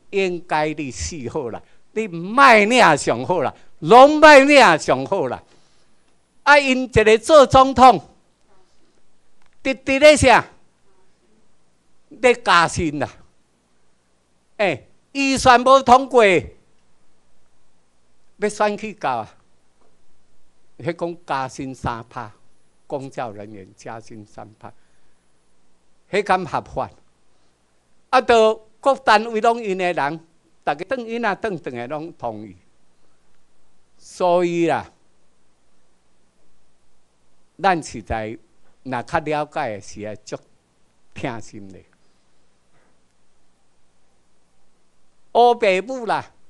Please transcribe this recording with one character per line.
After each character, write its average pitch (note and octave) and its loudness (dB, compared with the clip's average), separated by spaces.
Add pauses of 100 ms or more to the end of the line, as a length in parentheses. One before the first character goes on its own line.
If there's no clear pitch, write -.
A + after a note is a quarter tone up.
应 F#3 -6
该 D#3 -4
你 D3 -10
死 - -12 (140)
好 C3 -10
啦！ F#2 -14 (280)
你 A3 -8
莫 G#3 2
领 G#3 4
上 B2+ -6
好 F3 -4
啦， A2+ -6 (260)
拢 C4 6
莫 D4+ 8
领 C4+ 6
上 C3+ -2
好 F3 -4
啦！” A#2 -10 (1000)
啊， D4 6
因 C4 0
一 B3+ -8
个 G#3+ 2
做 C#4+ 6
总 C4 4
统， A#3+ 6 (1600)
直 C4 -2
直 C4+ -4
咧 D4+ 8
啥？ A#3+ 4 (1600)
咧 A#3+ 0
加 E3+ 2
薪 D#3 -6
啦！ A#2+ -6 (1500)
诶， F3 -4 (260)
预 C4+ -2
算 B3 4
无 C4 4
通 C4 4
过， A#3+ 4 (2250)
要 G#3 -6
选 G#3 -4
去 G#3+ -12
到 C3 -6
啊！ G#2+ -12 (1400)
迄 E3 -10
讲 E3+ -12
加 C3+ -6
薪 C3 -14
三 A#2 -10
趴， A2 -16 (560)
公 C3+ -12
教 B2 -12
人 G#2 -18
员 F#2+ -20
加 A#2 -18
薪 A2 -20
三 G#2+ -20 (120)
趴， G#2+ -20 (1400)
迄 G3 -2
敢 F#3 -2
合 C3 -6
法？ A2+ -12 (1200)
啊， B3+ 4
都 A3 2 (240)
各 C#4 0
单 A3 2
位 A3 -4
拢 A#3 0
因 F#3+ -6
的 F3+ -4
人， D3+ -6 (460)
逐 D3 -4
个 - -14
转 C4 -8
因 A#3 -10
啊 G3+ -4
转 F#3+ -10
转 C#3 -12
的 A#2+ -10
拢 D3+ -12
同 A2 -12
意。 F#2 -20 (1400)
所 F3+ -2
以 E3+ -2
啦， A#2+ -6 (2750)
咱 F3 0
实 - -16
在 A2 -10 (460)
若 B2 -10
较 E3 -4
了 D3+ -6
解 C#3+ -10
的 G2 -14
时 - -18
啊， G#2 -14
足 - -16 (760)
痛 A#2 -12
心 G2 -20
的。 F2+ -20 (3500)
乌 A#3+ 2
白 G3 -2
母 B3 -12
啦， D#3+ -8 (180)